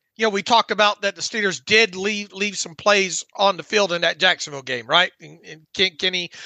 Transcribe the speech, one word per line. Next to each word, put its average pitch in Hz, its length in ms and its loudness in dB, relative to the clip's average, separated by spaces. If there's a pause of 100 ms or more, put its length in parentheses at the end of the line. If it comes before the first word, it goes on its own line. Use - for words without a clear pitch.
(180)
You 220 80 0
know, 220 40 4
we 202 140 -2
talked 226 280 2
about 208 320 0
that 196 120 -2
the 170 60 -12
Steelers 202 420 -4
did 214 320 2
leave, 208 380 -6
leave 196 240 -6
some 165 180 -8
plays 196 480 2 (140)
on 196 180 2
the 160 80 -12
field 202 300 0
in 170 80 -2
that 170 180 -2
Jacksonville 156 420 -2
game, 123 260 -6
right? 175 340 2
And, 156 240 -20
and 156 160 -18 (120)
Ken-, 185 240 0
Kenny, 185 340 -4 (140)